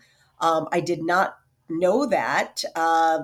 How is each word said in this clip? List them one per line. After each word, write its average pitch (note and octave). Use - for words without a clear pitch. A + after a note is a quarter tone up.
Um, D#3+
I F3
did E3
not F3
know F#3
that. D#3
Uh, E3